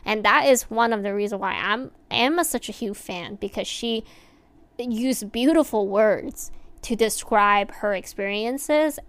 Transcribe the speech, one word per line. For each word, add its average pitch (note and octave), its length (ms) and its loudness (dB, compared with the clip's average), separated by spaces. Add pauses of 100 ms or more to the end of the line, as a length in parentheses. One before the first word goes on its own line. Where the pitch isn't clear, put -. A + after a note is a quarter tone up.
And G#3+ 180 -2
that C4+ 240 6
is B3+ 160 6
one A3+ 300 0
of G3+ 100 -4
the G3+ 100 -2
reasons G3+ 280 -2
why F#3+ 100 -2
I'm, A3 400 -4 (180)
am B3+ 300 2
a, E4 60 2
such - 240 -6
a G#3+ 40 -12
huge G#3 240 -8
fan, F#3 380 -10
because G3 320 -6
she A3+ 380 -4 (720)
used A#3+ 540 -2
beautiful A#3+ 560 2
words G#3 640 0 (300)
to - 140 -2
describe G#3 760 2
her G#3 220 -2
experiences, A#3 1040 -2 (120)